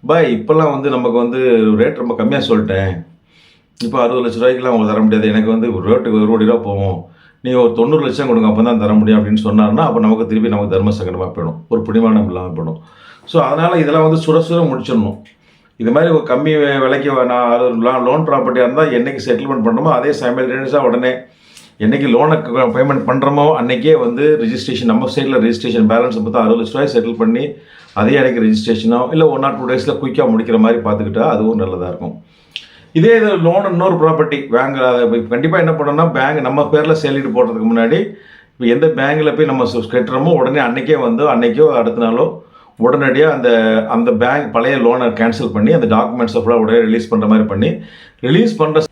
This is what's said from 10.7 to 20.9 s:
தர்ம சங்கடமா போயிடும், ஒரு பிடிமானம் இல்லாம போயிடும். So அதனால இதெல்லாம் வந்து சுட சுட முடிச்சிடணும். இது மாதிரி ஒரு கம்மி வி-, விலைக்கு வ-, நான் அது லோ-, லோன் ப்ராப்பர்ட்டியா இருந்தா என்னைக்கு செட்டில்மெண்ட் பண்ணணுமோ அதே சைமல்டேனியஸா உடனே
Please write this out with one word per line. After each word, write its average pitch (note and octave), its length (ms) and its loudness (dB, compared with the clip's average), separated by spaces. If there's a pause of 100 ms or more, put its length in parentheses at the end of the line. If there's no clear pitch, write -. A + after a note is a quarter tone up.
தர்ம G2 180 0
சங்கடமா F#2 360 -6
போயிடும், E2 300 -8 (100)
ஒரு A2+ 140 -2
பிடிமானம் A2 440 0
இல்லாம F2+ 300 -8
போயிடும். D#2+ 240 -8 (440)
So - 180 -2
அதனால D#3+ 360 0
இதெல்லாம் D#3 280 2
வந்து D#3+ 140 2
சுட D#3 200 2
சுட E3 240 0
முடிச்சிடணும். A#2 520 -2 (640)
இது A2+ 100 0
மாதிரி D#3 220 2
ஒரு D3+ 120 2
கம்மி C#3+ 300 0
வி-, C#3+ 260 2
விலைக்கு C3+ 300 0
வ-, B2+ 160 2
நான் B2 240 0
அது B2 160 2 (140)
லோ-, B2 240 0
லோன் D3 220 0
ப்ராப்பர்ட்டியா B2+ 400 2
இருந்தா C#3 180 2
என்னைக்கு C3 400 -2
செட்டில்மெண்ட் B2+ 420 -2
பண்ணணுமோ C3 260 0
அதே C#3 180 0
சைமல்டேனியஸா C3 760 -2
உடனே B2 280 0 (680)